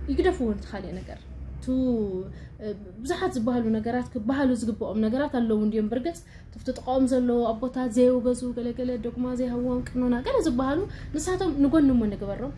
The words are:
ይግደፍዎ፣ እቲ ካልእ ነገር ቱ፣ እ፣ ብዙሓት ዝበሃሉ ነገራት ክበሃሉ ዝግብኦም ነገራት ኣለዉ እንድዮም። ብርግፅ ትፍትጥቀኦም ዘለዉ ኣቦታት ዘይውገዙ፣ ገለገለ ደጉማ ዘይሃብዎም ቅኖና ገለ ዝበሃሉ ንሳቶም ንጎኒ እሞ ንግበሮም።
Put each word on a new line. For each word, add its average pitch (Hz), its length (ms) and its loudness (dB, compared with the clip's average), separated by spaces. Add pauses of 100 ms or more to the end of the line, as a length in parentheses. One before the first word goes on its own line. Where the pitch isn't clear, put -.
ይግደፍዎ፣ 339 440 0
እቲ 202 160 -4
ካልእ 190 280 -10
ነገር - 260 -12 (400)
ቱ፣ 254 160 -4 (800)
እ፣ 214 120 -12 (300)
ብዙሓት 339 360 -2
ዝበሃሉ 247 360 0
ነገራት 226 400 0
ክበሃሉ 254 460 0
ዝግብኦም 214 460 -2
ነገራት 262 340 0
ኣለዉ 226 260 2
እንድዮም። 214 280 2
ብርግፅ 262 300 -2 (300)
ትፍትጥቀኦም 262 580 0
ዘለዉ 240 400 4
ኣቦታት 254 460 -2
ዘይውገዙ፣ 247 500 6 (100)
ገለገለ 240 440 -4
ደጉማ 240 380 -4
ዘይሃብዎም 247 500 0
ቅኖና 247 380 0
ገለ 508 200 0
ዝበሃሉ 269 380 2 (300)
ንሳቶም 359 460 0
ንጎኒ 277 320 6
እሞ 247 180 6
ንግበሮም። 202 520 -4